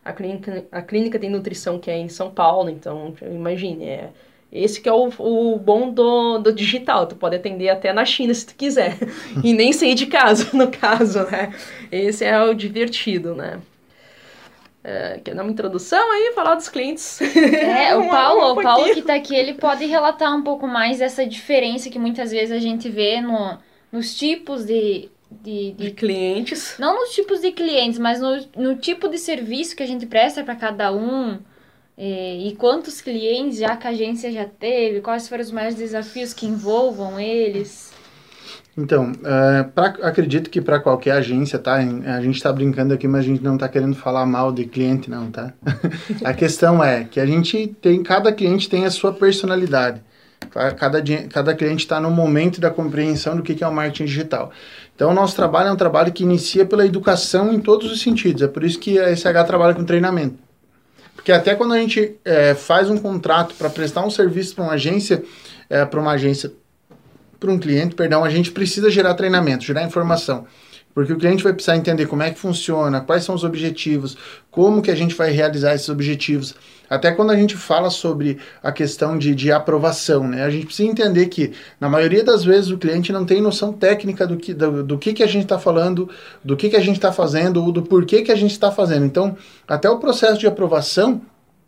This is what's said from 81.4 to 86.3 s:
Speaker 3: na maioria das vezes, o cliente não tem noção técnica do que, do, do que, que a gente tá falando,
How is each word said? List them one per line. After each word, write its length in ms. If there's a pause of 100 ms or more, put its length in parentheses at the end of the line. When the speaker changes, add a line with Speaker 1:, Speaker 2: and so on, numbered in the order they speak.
Speaker 3:
na 120
maioria 340
das 180
vezes, 280
o 80
cliente 340
não 140
tem 160
noção 320
técnica 520
do 120
que, 160
do, 280
do 140
que, 160
que 100
a 40
gente 200
tá 120
falando, 500 (340)